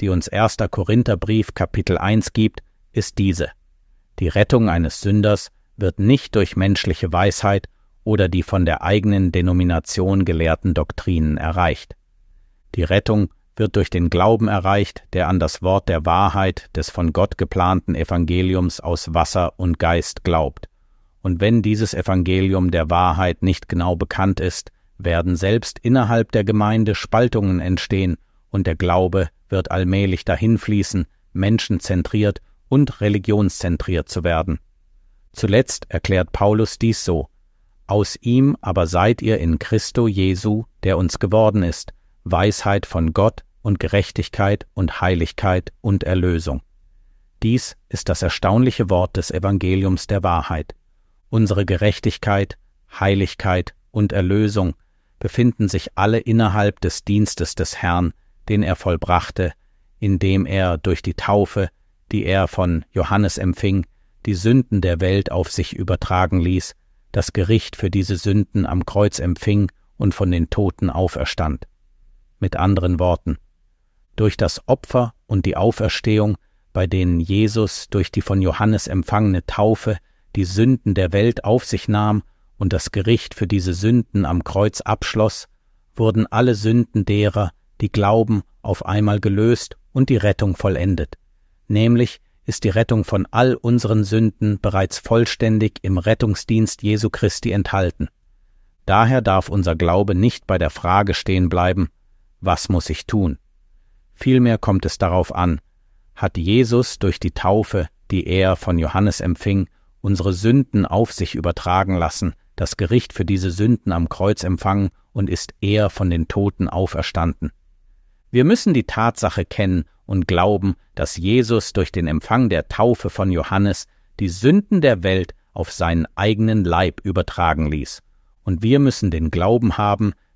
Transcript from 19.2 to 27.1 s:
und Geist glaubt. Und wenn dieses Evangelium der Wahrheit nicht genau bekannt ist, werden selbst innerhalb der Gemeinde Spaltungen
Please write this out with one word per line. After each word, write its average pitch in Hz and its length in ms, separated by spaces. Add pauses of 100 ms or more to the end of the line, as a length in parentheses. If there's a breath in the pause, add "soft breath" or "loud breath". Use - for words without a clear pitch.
und 90 220
Geist 85 460
glaubt. 80 440 (540)
Und 90 180
wenn 110 220
dieses 107 320
Evangelium 92 760
der 82 200
Wahrheit 87 520
nicht 90 260
genau 87 280
bekannt 95 440
ist, - 300 (280)
werden 87 380
selbst 101 420
innerhalb 120 540
der 107 120
Gemeinde 107 500
Spaltungen 107 680